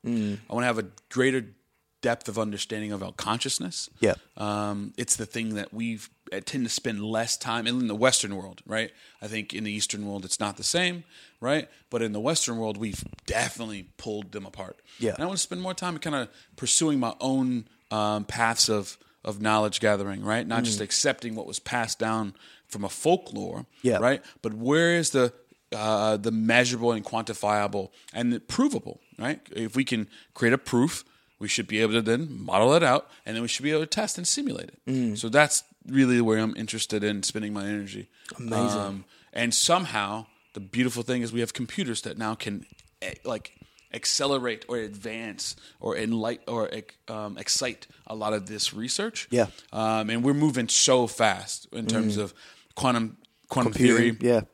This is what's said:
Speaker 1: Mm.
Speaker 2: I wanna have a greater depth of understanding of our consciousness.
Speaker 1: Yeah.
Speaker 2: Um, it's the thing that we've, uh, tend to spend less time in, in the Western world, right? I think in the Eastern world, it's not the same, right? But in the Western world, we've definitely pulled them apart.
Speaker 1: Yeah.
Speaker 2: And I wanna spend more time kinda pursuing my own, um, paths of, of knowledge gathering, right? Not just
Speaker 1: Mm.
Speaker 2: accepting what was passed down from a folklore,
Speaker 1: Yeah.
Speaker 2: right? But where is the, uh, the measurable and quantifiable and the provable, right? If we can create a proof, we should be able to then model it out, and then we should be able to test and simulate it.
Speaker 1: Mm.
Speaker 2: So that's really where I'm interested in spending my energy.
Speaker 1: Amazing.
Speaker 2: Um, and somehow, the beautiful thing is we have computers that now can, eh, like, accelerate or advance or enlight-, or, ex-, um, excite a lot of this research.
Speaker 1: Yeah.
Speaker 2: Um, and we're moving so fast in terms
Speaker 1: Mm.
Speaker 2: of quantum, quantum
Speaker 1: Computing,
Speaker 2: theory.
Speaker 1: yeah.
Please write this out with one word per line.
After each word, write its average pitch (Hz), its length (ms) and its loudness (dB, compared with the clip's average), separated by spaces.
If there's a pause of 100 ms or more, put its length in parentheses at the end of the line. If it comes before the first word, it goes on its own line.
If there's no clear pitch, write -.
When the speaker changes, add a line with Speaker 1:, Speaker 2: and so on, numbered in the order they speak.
Speaker 1:
Mm. 107 320 -2 (100)
Speaker 2:
I - 60 -8
wanna 123 140 0
have 113 100 2
a 104 80 -4 (240)
greater 127 380 2 (540)
depth 117 260 0
of 110 120 -4
understanding 107 520 -4
of 98 120 -6
our 92 80 -8
consciousness. - 760 -2 (120)
Speaker 1:
Yeah. 98 160 4 (200)
Speaker 2:
Um, 104 640 -4
it's - 200 -2
the 110 100 -6
thing 113 260 -6
that 104 180 -6
we've, 113 380 -8 (240)
uh, 98 100 -4
tend 135 200 -4
to 113 60 -2
spend 104 340 -4
less 110 340 -2
time 117 300 -4
in, 123 120 0
in 123 80 0
the 104 60 -2
Western 107 420 2
world, 95 300 -12
right? 110 260 -4 (300)
I 107 60 -10
think 107 260 -6
in 107 120 -6
the 104 60 -4
Eastern 104 360 -4
world, 101 180 -8
it's - 140 -4
not 104 180 -4
the 107 60 -12
same, 175 400 0 (360)
right? 139 300 0 (220)
But 117 100 -2
in 110 100 0
the 104 80 -4
Western 120 380 0
world, 107 200 -4
we've 104 260 -6 (240)
definitely 110 560 -4 (140)
pulled 104 340 -8
them 98 160 -10
apart. - 320 -14 (180)
Speaker 1:
Yeah. 113 160 0
Speaker 2:
And - 100 -8
I 170 40 -2
wanna 190 100 -4
spend 180 240 -4
more 185 140 -6
time 175 240 -6
kinda 139 280 -4 (280)
pursuing 143 440 2
my 117 220 0
own, 127 460 0 (240)
um, 107 340 0
paths 117 420 2
of, 104 300 -2 (260)
of 101 160 -6
knowledge 107 400 2
gathering, 101 440 2
right? 110 240 0
Not 117 160 0
just 110 160 0
Speaker 1:
Mm. 107 60 -2
Speaker 2:
accepting 120 500 0
what 110 100 -8
was - 140 -8
passed 117 400 -4
down 110 340 0 (340)
from 101 160 -8
a 95 60 -4
folklore, 110 760 -2 (160)
Speaker 1:
Yeah. 120 160 4
Speaker 2:
right? 127 240 2 (180)
But 110 140 -4
where 156 400 4
is 165 160 0
the, 123 220 4 (380)
uh, 107 460 2
the 107 140 -2
measurable 117 640 4
and 107 120 -4
quantifiable 104 840 -2 (200)
and 120 220 0
the 117 60 -2
provable, - 640 -2 (180)
right? 131 200 -4 (120)
If 110 240 -6
we 135 100 2
can 110 220 -2 (260)
create 120 200 4
a 131 40 4
proof, - 480 2 (340)
we 104 80 -8
should 104 200 -2
be 107 140 -2
able 110 120 4
to 113 100 4
then 120 360 0
model 101 360 6
it 170 80 6
out, 135 260 4 (160)
and 110 100 -6
then 113 60 -4
we 120 60 -4
should - 160 -4
be 147 80 0
able 156 100 2
to 156 60 -4
test 208 320 -2
and 175 80 -4
simulate - 420 -2
it. - 160 -16
Speaker 1:
Mm. 123 320 0
Speaker 2:
So 113 100 -6
that's 143 360 4 (240)
really 127 340 6
where 110 160 6
I'm 110 180 0
interested 107 480 -4
in 104 200 0
spending 107 280 -4
my 101 140 -4
energy. 101 440 -8 (280)
Speaker 1:
Amazing. 104 420 0
Speaker 2:
Um, 98 260 -6 (280)
and 120 180 0
somehow, 110 760 2 (260)
the 104 60 -10
beautiful 117 420 0
thing 123 220 -2
is 113 100 -6
we 120 60 0
have 117 120 -2
computers 123 520 -4
that 104 120 -8
now 110 200 -4
can, - 320 -8 (340)
eh, 95 220 -8
like, - 340 -8 (340)
accelerate 123 800 -2
or 120 80 -4
advance 110 760 -8 (240)
or - 160 -4
enlight-, 113 520 -2
or, 113 240 -2
ex-, - 220 -12 (140)
um, 107 320 -10
excite - 480 -4 (180)
a 107 80 -10
lot 107 200 -2
of 101 120 -4
this 104 260 -4
research. 127 600 -4
Speaker 1:
Yeah. 120 160 6 (260)
Speaker 2:
Um, 110 380 0
and 117 120 0
we're 139 120 4
moving 131 340 2
so 127 380 6
fast 101 640 0
in 113 160 -4
terms 110 300 2
Speaker 1:
Mm. 107 40 0
Speaker 2:
of 98 120 -4 (420)
quantum, 117 420 0 (320)
quantum 117 240 2
Speaker 1:
Computing, 117 440 6
Speaker 2:
theory. 120 180 4
Speaker 1:
yeah. 107 60 4 (120)